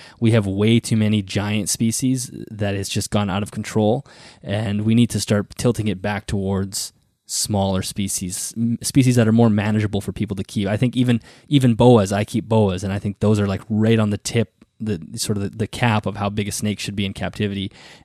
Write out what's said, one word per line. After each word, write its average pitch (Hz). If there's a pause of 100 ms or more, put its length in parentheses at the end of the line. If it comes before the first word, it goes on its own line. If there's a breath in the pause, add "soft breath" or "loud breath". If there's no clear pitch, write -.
(200 loud breath)
We 117
have 110
way 104
too -
many 107
giant 101
species 123 (220)
that 101
has 98
just -
gone 104
out 95
of 104
control, 107 (380 loud breath)
and 104
we 113
need 117
to 104
start 104
tilting 117
it 95
back 104
towards 98 (320)
smaller 98
species, -
m-, 117
species 127
that 117
are 110
more 117
manageable 104
for 95
people 101
to 95
keep. 101
I 104
think 120
even, 123 (260 soft breath)
even 131
boas, 110
I 104
keep 107
boas, 101
and 98
I 101
think 101
those 104
are, 101
like, 95
right 110
on 107
the 101
tip, - (260)
the 104 (140)
sort 113
of 98
the, 98
the 110
cap 110
of 98
how 101
big 104
a 101
snake 104
should 104
be 101
in 95
captivity. 98 (340 loud breath)